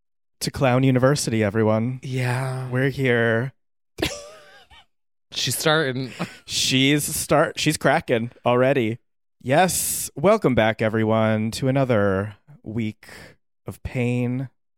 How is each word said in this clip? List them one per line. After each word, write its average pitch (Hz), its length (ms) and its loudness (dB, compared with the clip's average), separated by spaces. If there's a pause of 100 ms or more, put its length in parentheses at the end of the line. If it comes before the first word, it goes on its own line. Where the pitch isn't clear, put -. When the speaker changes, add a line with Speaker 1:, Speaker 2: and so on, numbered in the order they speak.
(400)
Speaker 1:
to - 100 -6
Clown 127 320 2
University, 131 640 2
everyone. 110 580 0
Speaker 2:
Yeah. 131 680 -6
Speaker 1:
We're 127 200 0
here. 120 640 0 (1800)
Speaker 2:
She's - 220 -4
starting. 135 540 -2 (340)
Speaker 1:
She's 135 580 2
start. - 560 0
She's 151 160 0
cracking 131 540 0 (160)
already. 123 540 2 (420)
Yes. - 760 0
Welcome 175 380 2
back, 110 260 2
everyone, 110 720 0
to 135 160 -4
another 107 680 0 (260)
week 107 460 -8 (580)
of - 160 -14
pain 123 680 -4 (280)